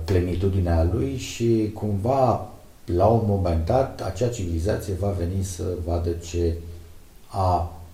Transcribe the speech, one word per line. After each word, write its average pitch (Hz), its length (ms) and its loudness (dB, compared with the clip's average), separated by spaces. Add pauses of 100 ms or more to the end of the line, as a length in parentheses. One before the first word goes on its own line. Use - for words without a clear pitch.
plenitudinea 87 880 2
lui 131 240 -2
și, 113 560 0
cumva, 120 760 2 (360)
la 90 200 4
un - 200 6
moment 87 400 2
dat, - 360 0
acea - 280 -2
civilizație 90 680 -2
va 101 100 0
veni 92 340 -2
să - 200 -6 (220)
vadă 85 240 0
ce 85 460 -2 (720)
a 87 440 0 (220)